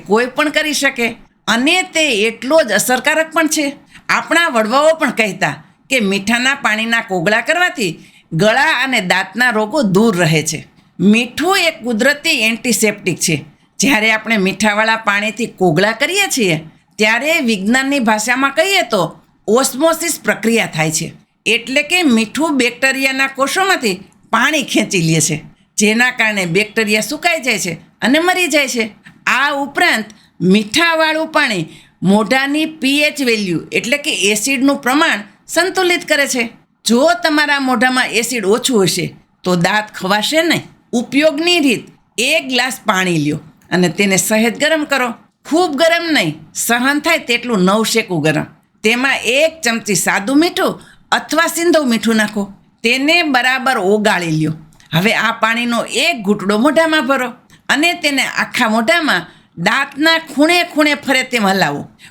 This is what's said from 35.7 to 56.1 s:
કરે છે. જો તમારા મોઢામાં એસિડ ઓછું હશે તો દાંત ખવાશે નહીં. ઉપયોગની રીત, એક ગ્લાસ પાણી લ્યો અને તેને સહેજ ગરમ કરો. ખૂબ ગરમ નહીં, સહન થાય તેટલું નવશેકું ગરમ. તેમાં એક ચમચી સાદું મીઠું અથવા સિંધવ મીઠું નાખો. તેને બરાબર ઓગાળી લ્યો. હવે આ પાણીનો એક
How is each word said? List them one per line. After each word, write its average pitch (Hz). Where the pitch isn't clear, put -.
કરે 285
છે. 247
જો 233
તમારા 294
મોઢામાં 254
એસિડ 214
ઓછું 226
હશે 160
તો 180
દાંત 208
ખવાશે 208
નહીં. 262
ઉપયોગની 311
રીત, 233
એક 285
ગ્લાસ 254
પાણી 185
લ્યો 147
અને 175
તેને 190
સહેજ 220
ગરમ 302
કરો. 254
ખૂબ 320
ગરમ 330
નહીં, 196
સહન 254
થાય 320
તેટલું 233
નવશેકું 202
ગરમ. 151
તેમાં 240
એક 311
ચમચી 226
સાદું 196
મીઠું 339
અથવા 302
સિંધવ 330
મીઠું 226
નાખો. 208
તેને 269
બરાબર 254
ઓગાળી 190
લ્યો. 156
હવે 185
આ 214
પાણીનો 233
એક 277